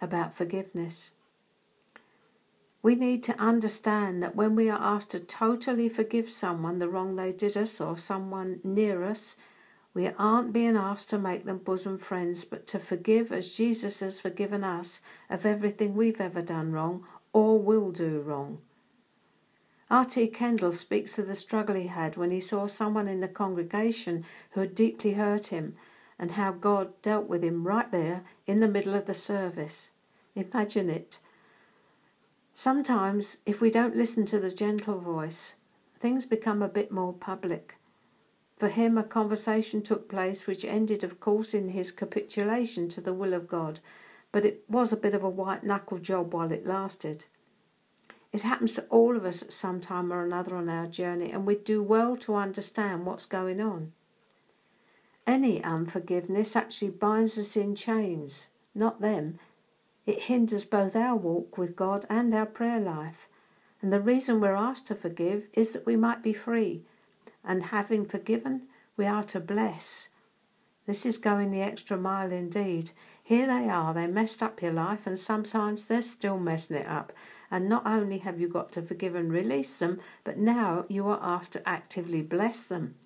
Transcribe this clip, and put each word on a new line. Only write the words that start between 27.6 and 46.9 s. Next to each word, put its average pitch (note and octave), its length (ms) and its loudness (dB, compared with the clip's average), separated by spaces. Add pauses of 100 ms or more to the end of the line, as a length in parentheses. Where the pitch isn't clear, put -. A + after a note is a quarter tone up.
right A3 240 2
there F3 320 0 (240)
in G3+ 140 4
the A3 80 8
middle G3 260 2
of G3+ 120 2
the G3 80 -2
service. E3+ 760 -4 (460)
Imagine G#3 520 0
it. E3 300 -6 (1400)
Sometimes, G#3+ 840 2
if G#3 160 -2
we A3+ 100 8
don't A#3 240 4
listen A3+ 300 2
to G#3 160 2
the F#3+ 100 -2
gentle G#3 480 0
voice, D#3+ 580 -4 (440)
things B3 240 2
become A3 380 0
a G3 80 0
bit G#3 200 -2
more F3+ 220 -2
public. F3+ 640 -6 (800)
For G#3 120 2
him, A3+ 280 4
a A3 60 4
conversation G#3+ 800 0
took - 260 -2
place G3 380 -2
which F#3+ 180 -4
ended, G#3+ 400 0
of F3+ 160 -8
course, G#3+ 320 2
in G3+ 160 0
his F3+ 240 -4
capitulation G#3 960 -2
to E3+ 140 -8
the F#3 100 -2
will F#3 220 0
of E3+ 120 -2
God, D#3+ 340 -4 (520)
but G#3 140 4
it - 240 0
was A#3 200 4
a A3 60 2
bit G#3 160 2
of G3+ 100 0
a F#3+ 60 0
white-knuckle F#3+ 720 -2
job F3 340 -2
while E3 180 0
it - 160 -4
lasted. F#3 600 -4 (1080)